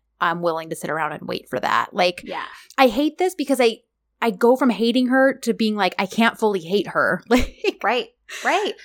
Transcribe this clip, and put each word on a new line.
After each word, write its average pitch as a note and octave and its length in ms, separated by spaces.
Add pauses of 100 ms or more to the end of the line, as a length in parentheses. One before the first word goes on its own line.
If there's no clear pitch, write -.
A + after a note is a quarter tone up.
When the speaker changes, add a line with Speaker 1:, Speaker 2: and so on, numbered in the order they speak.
(220)
Speaker 1:
I'm E3+ 200
willing D#3+ 280
to D#3+ 60
sit D#3 140
around D3+ 240
and - 140
wait - 220
for B2+ 100
that." A2+ 340
Like, F3+ 320
Speaker 2:
Yeah. - 200 (320)
Speaker 1:
I C4+ 100
hate D4 300
this F#4 180
because C4+ 260
I, A#3 180 (420)
I A3+ 100
go A#3 240
from C4 140
hating A#3 380
her C4 320
to A3+ 140
being G#3+ 220
like, F#3+ 240
I F#3+ 60
can't A3+ 340
fully G3+ 220
hate F3 260
her. D3 380
<laughs> - 40
Like, - 540
Speaker 2:
Right, A#3 240 (360)
right. F4+ 300 (120)